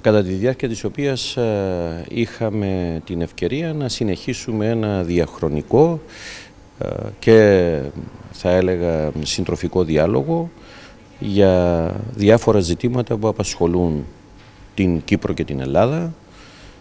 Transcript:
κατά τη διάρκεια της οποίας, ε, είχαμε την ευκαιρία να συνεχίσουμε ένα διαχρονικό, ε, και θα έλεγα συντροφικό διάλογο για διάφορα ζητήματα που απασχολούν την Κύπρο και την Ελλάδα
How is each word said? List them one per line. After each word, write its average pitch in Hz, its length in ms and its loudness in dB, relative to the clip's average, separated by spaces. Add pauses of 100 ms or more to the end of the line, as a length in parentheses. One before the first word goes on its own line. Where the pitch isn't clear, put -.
κατά 107 220 4
τη 92 100 -2
διάρκεια 120 360 -2
της 113 160 -8
οποίας, 135 520 -4
ε, 92 720 -2
είχαμε 98 960 -4
την 87 160 -6
ευκαιρία 135 520 -4
να 147 160 -4
συνεχίσουμε 110 800 -4
ένα 107 340 -2
διαχρονικό, 85 1000 0 (760)
ε, - 100 -6 (300)
και 98 600 6 (520)
θα - 180 -2
έλεγα 87 600 0 (100)
συντροφικό 87 640 -2
διάλογο 127 680 0 (680)
για 90 760 2 (200)
διάφορα 104 460 4
ζητήματα 117 560 -2
που 107 120 -2
απασχολούν 85 760 0 (680)
την 90 300 0
Κύπρο 92 280 -2
και 78 120 -4
την 71 160 -6
Ελλάδα 120 520 0 (680)